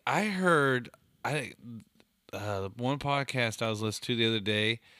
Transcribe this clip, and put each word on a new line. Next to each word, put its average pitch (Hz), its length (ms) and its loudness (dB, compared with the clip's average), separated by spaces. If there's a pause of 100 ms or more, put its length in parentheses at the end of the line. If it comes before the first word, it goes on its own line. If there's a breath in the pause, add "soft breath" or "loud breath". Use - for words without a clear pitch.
I 165 200 2
heard, 151 640 4 (340)
I, 131 280 -2 (840)
uh, 98 420 -4
one 127 220 -2
podcast 131 640 -2
I 113 80 0
was 107 100 -4
listening 110 260 -4
to 123 100 0
the 113 120 4
other 113 120 2
day, 107 400 0 (200 soft breath)